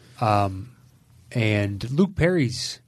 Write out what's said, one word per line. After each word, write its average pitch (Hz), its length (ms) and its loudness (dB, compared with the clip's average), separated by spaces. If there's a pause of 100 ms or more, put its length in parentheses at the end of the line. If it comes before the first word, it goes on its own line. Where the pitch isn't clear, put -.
(200)
Um, 101 480 0 (640)
and 104 600 0
Luke 185 240 0
Perry's 160 720 0